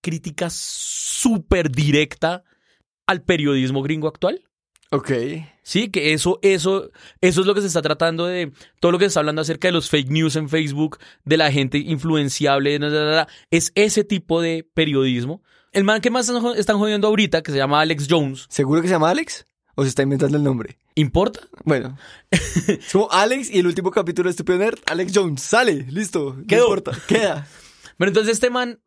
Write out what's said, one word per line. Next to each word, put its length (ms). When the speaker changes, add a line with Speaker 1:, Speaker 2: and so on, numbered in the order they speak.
Speaker 1:
crítica 500
súper 1200
directa 720
al 160
periodismo 580
gringo 260
actual. 360
Speaker 2:
Ok. 220
Speaker 1:
Sí, 260
que 240
eso, 280
eso, 500
eso 220
es 60
lo 60
que 60
se 80
está 140
tratando 440
de, 280
todo 140
lo 40
que 60
se 60
está 100
hablando 220
acerca 260
de 60
los 160
fake 200
news 280
en 100
Facebook, 500
de 100
la 160
gente 260
influenciable, 1000
na, 100
na, 140
na, 80
na, 160
es 240
ese 300
tipo 360
de 320
periodismo. 720
El 100
man 160
que 100
más 200
están 120
jo-, 140
están 220
jodiendo 320
ahorita, 340
que 80
se 60
llama 240
Alex 280
Jones. 400
Speaker 2:
¿Seguro 320
que 60
se 60
llama 160
Alex? 360
¿O 80
se 60
está 140
inventando 340
el 60
nombre? 340
Speaker 1:
¿Importa? 460
Speaker 2:
Bueno. 320
Speaker 1:
<laughs> 180
Speaker 2:
Es 600
como 180
Alex 400
y 80
el 80
último 240
capítulo 360
de 40
Estúpido 280
Nerd, 260
Alex 280
Jones, 280
sale, 480
listo, 480
no 100
Speaker 1:
Quedó. 160
Speaker 2:
importa, 340
queda. 380
Speaker 1:
Pero 120
entonces 260
este 140
man 380